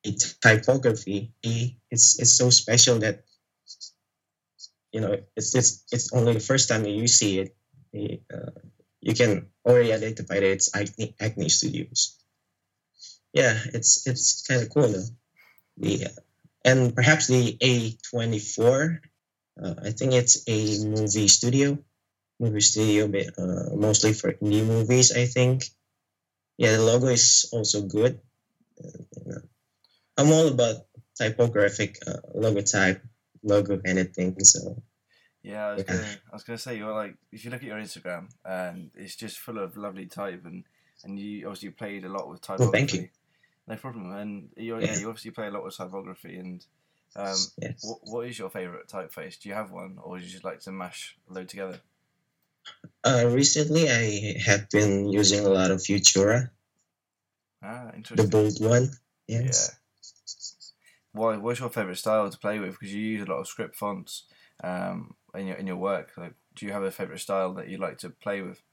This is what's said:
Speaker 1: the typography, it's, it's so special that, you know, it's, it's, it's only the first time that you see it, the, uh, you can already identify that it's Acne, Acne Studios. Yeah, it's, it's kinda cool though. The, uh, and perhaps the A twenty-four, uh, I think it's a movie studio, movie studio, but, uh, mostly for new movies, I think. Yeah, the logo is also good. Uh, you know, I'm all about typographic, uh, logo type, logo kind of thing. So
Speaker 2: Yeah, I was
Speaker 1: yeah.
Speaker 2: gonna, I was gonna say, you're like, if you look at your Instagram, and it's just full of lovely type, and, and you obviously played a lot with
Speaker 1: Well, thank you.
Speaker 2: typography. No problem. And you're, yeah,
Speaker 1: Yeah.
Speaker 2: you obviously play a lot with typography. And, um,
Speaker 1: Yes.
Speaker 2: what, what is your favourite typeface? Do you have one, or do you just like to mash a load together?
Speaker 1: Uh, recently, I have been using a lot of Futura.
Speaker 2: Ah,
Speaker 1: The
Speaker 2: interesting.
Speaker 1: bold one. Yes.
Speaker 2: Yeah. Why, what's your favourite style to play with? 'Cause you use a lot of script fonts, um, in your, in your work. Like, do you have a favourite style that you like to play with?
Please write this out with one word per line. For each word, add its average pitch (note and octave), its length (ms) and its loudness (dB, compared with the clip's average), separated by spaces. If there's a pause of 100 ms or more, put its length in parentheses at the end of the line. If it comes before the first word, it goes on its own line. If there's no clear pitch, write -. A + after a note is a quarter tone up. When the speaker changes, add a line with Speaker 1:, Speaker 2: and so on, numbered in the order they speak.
Speaker 1:
the - 360 -4
typography, A2+ 920 2 (100)
it's, A#2 720 2
it's A#2 140 4
so B2 180 6
special A#2+ 500 6
that, G#2+ 260 -2 (1700)
you A2 80 -4
know, G2 160 -2 (180)
it's, - 180 -4
it's, - 380 2
it's A#2+ 220 -4
only A#2+ 180 4
the A2+ 80 0
first C3 300 2
time A2 140 0
that G#2 80 -4
you A2 140 -2
see G#2 340 4
it, - 180 -8 (340)
the, G#2 300 -8 (120)
uh, - 180 -12 (500)
you - 120 0
can G#2 340 2 (180)
already A#2+ 260 6
identify A2 440 -4
that G2 80 2
it's F#2+ 300 2
Acne, G2+ 460 -6
Acne G#2 300 -4
Studios. - 680 -2 (1160)
Yeah, A#2+ 260 4 (140)
it's, - 340 2
it's - 400 -2
kinda A#2+ 220 0
cool C#3 180 2
though. F#2+ 160 -2 (720)
The, - 300 -2
uh, - 40 -6 (540)
and B2+ 320 4
perhaps D3+ 320 4
the B2 340 4
A A#2+ 360 2 (120)
twenty-four, A#2+ 920 0 (600)
uh, F2+ 120 -6 (100)
I - 60 -6
think B2+ 240 0
it's A#2+ 340 4
a G#2+ 380 0
movie G#2+ 420 0
studio, C3+ 500 4 (600)
movie G#2+ 220 0
studio, G#2+ 480 4
but, F#2+ 280 -4
uh, F2+ 380 -4
mostly G#2+ 380 4
for - 260 -2
new G#2 240 2
movies, A2+ 480 4
I B2 140 2
think. B2+ 400 2 (920)
Yeah, A2+ 180 4
the A2 80 4
logo B2 240 6
is - 460 4
also G#2 280 0
good. G#2+ 380 2 (640)
Uh, - 60 -18 (280)
you - 140 -14
know, - 100 -12 (760)
I'm D3 160 6
all D#3+ 160 6
about A#2+ 260 2 (420)
typographic, A2 880 0
uh, - 120 -8 (180)
logo G#2 240 0
type, F#2+ 420 2 (400)
logo G2+ 360 2
kind F#2 200 -2
of F#2+ 160 -2
thing. F#2 280 -4
So - 420 4 (580)
Speaker 2:
Yeah, G#2 260 -8
I G#2 80 -6
was F#2+ 120 -6
Speaker 1:
yeah. F#2 80 -4
Speaker 2:
gonna, G2+ 240 -6 (100)
I - 60 -20
was G#2 80 -20
gonna A#2 160 -12
say, B2 180 -10
you're G#2+ 160 -8
like, G#2 220 -8 (160)
if A2 140 -20
you A#2 60 -12
look B2+ 100 -12
at C3 60 -14
your G#2+ 120 -10
Instagram, F2+ 480 -12 (160)
and F2+ 500 -10
it's F#2+ 220 -18
just - 240 -14
full A2+ 180 -12
of F#2+ 200 -10
lovely G2 280 -12
type, F2+ 400 -12
and, F2+ 200 -16 (400)
and G2 120 -14
you G#2 300 -12
obviously G2 220 -14
played G2+ 340 -14
a F#2 60 -14
lot G2 200 -10
with E2+ 200 -20
Speaker 1:
Well, A2 220 0
thank C3 200 0
you. - 160 -6
Speaker 2:
typography. - 40 -20 (580)
No A2 80 -10
problem. A2 340 -14
And G2+ 460 -12
you're, A2+ 240 -10
yeah, G#2+ 60 -4
Speaker 1:
Yeah. G2+ 120 -6
Speaker 2:
you G#2 80 -10
obviously A2+ 240 -14
play G#2+ 160 -10
a G2+ 40 -10
lot G2+ 120 -10
with F#2+ 140 -14
typography. F#2 580 -14
And, F#2 300 -16 (500)
um, G2 220 -6 (240)
Speaker 1:
Yes. - 220 -10
Speaker 2:
what, A2+ 200 -12
what A#2+ 240 -10
is A#2+ 100 -14
your F#2+ 120 -12
favourite F2+ 400 -14
typeface? F#2 500 -14
Do - 80 -18
you G2+ 80 -12
have G#2 160 -10
one, F#2+ 320 -16
or F#2 160 -14
do F2+ 60 -16
you F2+ 40 -18
just F#2 140 -20
like F#2 180 -10
to F#2+ 120 -14
mash F2+ 420 -14 (140)
a F#2 40 -18
load F#2 140 -12
together? F#2+ 320 -12 (1300)
Speaker 1:
Uh, A#2+ 260 4
recently, D3+ 580 2
I G#2+ 560 -2
have G2+ 240 2
been G2+ 400 2
using G2+ 360 2
a G2 40 6
lot F#2 220 4
of F#2 80 0
Futura. G2+ 720 2 (1120)
Speaker 2:
Ah, A#2 280 -14
Speaker 1:
The - 40 -20
Speaker 2:
interesting. A2 340 0
Speaker 1:
bold G#2+ 300 4
one. B2 300 4 (380)
Yes. B2 440 0
Speaker 2:
Yeah. - 40 -20 (1400)
Why, G#2+ 240 -2
what's A#2+ 220 -6
your B2 100 -8
favourite F#2+ 280 -6
style G#2+ 320 0
to - 80 -14
play G#2+ 220 -6
with? F#2+ 200 -10
'Cause G2 100 -14
you G2+ 120 -8
use G#2+ 260 -6
a F#2 40 -8
lot C#2+ 80 -6
of - 80 -10
script - 280 -12
fonts, G2 500 -10 (380)
um, F2+ 520 -8 (180)
in F#2+ 140 -10
your, F#2 80 -10
in G2 100 -12
your F#2 120 -8
work. F#2+ 400 -4
Like, F2 180 -16 (180)
do - 120 -16
you G2+ 60 -8
have G2+ 120 -6
a F#2+ 80 -4
favourite F2+ 300 -12
style F#2+ 340 -4
that - 140 -14
you F#2+ 80 -12
like F#2+ 220 -8
to F#2 120 -14
play G2+ 300 -8
with? F#2 200 -14 (100)